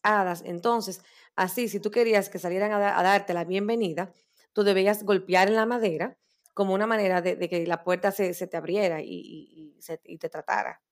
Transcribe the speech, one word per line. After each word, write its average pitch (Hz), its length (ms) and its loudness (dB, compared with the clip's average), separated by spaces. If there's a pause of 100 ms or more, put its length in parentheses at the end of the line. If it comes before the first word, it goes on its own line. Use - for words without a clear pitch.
hadas. 190 420 2
Entonces, 190 560 -2 (340)
así, 190 340 -2
si 196 100 -4
tú 208 120 -4
querías 220 380 2
que 185 100 -10
salieran 190 340 -2
a 208 60 2
da-, 202 200 0
a 180 40 -4
darte 196 300 2
la 170 120 -2
bienvenida, 196 680 -2 (400)
tú 208 100 2
debías 202 400 4
golpear 190 460 4
en 220 60 4
la 220 100 4
madera 220 540 -2 (340)
como 196 220 0
una 208 120 2
manera 196 340 2
de, 175 140 0
de 170 140 -4
que 170 180 -2
la 170 160 -2
puerta 180 280 0
se, 190 240 -2
se 175 120 -8
te 170 100 -6
abriera 165 440 -2
y, - 60 -12
y, 156 720 -16
y - 20 -20
se, 160 240 -12
y 175 140 -16
te 160 100 -8
tratara. - 640 -4